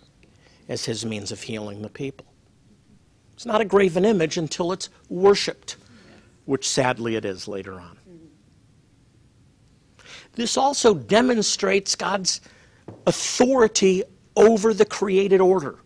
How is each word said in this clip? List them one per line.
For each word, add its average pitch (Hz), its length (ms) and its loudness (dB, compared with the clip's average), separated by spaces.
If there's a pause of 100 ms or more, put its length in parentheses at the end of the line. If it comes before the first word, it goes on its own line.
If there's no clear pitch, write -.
(680)
as 123 160 -8
his 113 200 -8
means 107 280 -8
of 104 100 -16
healing 107 400 -12
the 104 60 -12
people. - 360 -14 (1080)
It's - 100 -20
not 220 160 0
a 220 40 0
graven 185 400 2
image 180 340 0
until 170 340 -4
it's - 160 -10 (200)
worshipped, - 680 0 (680)
which - 240 -4
sadly 117 480 -2
it 107 80 -6
is 95 240 -8
later 95 320 -12
on. 87 180 -20 (2250)
This 233 220 -4
also 269 380 4
demonstrates 202 1000 0
God's 185 460 -4 (640)
authority 214 1000 2 (320)
over 220 360 6
the 208 120 4
created 196 560 2
order. 180 460 2